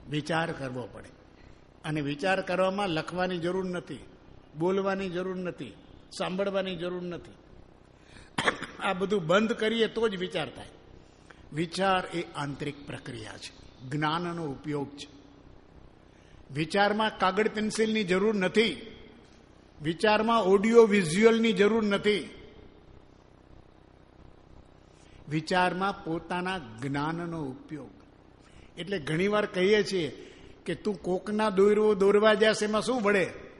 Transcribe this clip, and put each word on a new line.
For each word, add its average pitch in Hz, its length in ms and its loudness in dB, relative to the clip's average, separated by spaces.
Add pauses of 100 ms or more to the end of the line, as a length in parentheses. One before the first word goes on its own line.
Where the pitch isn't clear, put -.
(100)
વિચાર 160 420 -4
કરવો 127 400 -10
પડે. 104 160 -18 (760)
અને 156 160 -4
વિચાર 165 400 -2
કરવામાં 190 480 0
લખવાની 175 500 -4
જરૂર 180 260 -2
નથી, 170 340 -8 (600)
બોલવાની 190 520 0
જરૂર 185 260 -6
નથી, 165 360 -10 (460)
સાંભળવાની 190 580 -4
જરૂર 180 260 -6
નથી. 175 300 -12 (1500)
આ 202 100 0
બધું 185 340 0
બંધ 208 260 4
કરીએ 220 340 0
તો 226 220 0
જ 196 80 -4
વિચાર 165 340 -6
થાય. - 160 -16 (840)
વિચાર 180 640 -2
એ 170 160 -6
આંતરિક 143 540 -8
પ્રક્રિયા 113 500 -12
છે, - 520 -18
જ્ઞાનનો 165 560 -4
ઉપયોગ 139 520 -8
છે. - 180 -18 (1400)
વિચારમાં 208 640 0
કાગળ 196 300 2
પેન્સિલની 214 560 0
જરૂર 190 300 2
નથી, 190 520 0 (960)
વિચારમાં 214 600 2
ઓડિયો 214 440 8
વિઝ્યુઅલની 214 680 4
જરૂર 208 320 2
નથી, 202 460 0 (3000)
વિચારમાં 180 760 0
પોતાના 180 540 -6
જ્ઞાનનો 147 840 -6
ઉપયોગ. 131 460 -12 (880)
એટલે 180 200 -6
ઘણીવાર 190 480 0
કહીએ 202 360 4
છીએ 170 520 -4 (320)
કે, 175 80 -4
"તું 202 280 -4
કોકના 208 480 -2
દોરવો 208 440 6
દોરવા 202 400 6
જાસ, 214 280 4
એમાં 214 200 0
શું 247 200 0
વળે? 202 280 2 (300)